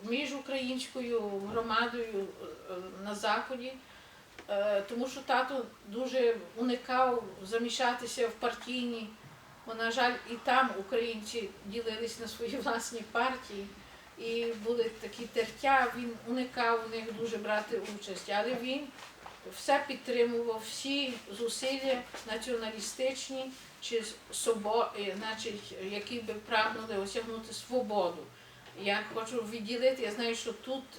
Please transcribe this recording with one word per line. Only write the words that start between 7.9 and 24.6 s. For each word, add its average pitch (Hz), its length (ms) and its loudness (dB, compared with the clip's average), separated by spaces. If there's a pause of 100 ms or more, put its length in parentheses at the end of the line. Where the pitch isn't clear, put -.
в 220 40 -6
партійні, 240 760 -2 (580)
бо, 220 80 -6
на 226 160 0
жаль, 247 240 4 (160)
і 240 40 -4 (100)
там 254 340 8
українці 226 720 -2 (160)
ділились 226 560 -4
на 226 80 -6
свої 233 280 -4
<laughs> 240 80 -2
власні 233 360 0 (120)
партії, 233 540 0 (520)
і 233 260 0 (200)
були 233 260 4 (100)
такі 214 240 -8
тертя, 240 720 4
він 240 140 -2 (160)
уникав 240 600 2
у 226 100 -6
них 226 160 -6
дуже 220 240 -2
брати 214 440 0 (160)
участь, 196 380 -8
але 220 200 2
він 262 340 -2 (680)
все - 320 6
підтримував, 233 800 2
всі 277 480 0 (240)
зусилля 262 640 0 (240)
націоналістичні, 240 1200 -2 (300)
чи 226 240 0 (280)
собо-, 214 540 2 (120)